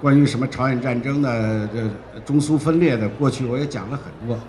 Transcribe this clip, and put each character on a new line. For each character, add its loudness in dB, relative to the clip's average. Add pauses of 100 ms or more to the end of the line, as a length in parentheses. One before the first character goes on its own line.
关 6
于 8
什 0
么 0
朝 -2
鲜 0
战 0
争 -2
的、 0
这 -6
中 2
苏 2
分 2
裂 4
的， 0
过 0
去 -2
我 -2
也 -2
讲 -8
了 -6
很 -12
多。 -2 (120)